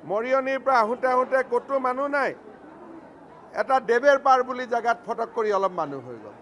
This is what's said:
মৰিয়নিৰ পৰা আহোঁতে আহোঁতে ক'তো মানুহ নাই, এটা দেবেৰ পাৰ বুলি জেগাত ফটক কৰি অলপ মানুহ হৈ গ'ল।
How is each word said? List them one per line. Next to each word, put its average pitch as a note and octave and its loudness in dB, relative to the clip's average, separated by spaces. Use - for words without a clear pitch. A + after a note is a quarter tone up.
মৰিয়নিৰ C4 0
পৰা C4+ 4
আহোঁতে A#3+ -2
আহোঁতে B3+ 2
ক'তো A#3+ -2
মানুহ B3+ -2
নাই, A#3+ 0
এটা B3 2
দেবেৰ C4+ 6
পাৰ C4 6
বুলি B3+ -6
জেগাত A#3 0
ফটক A3 -6
কৰি A3 0
অলপ F#3+ 0
মানুহ C#3+ -6
হৈ A#2 -14
গ'ল। G#2 -18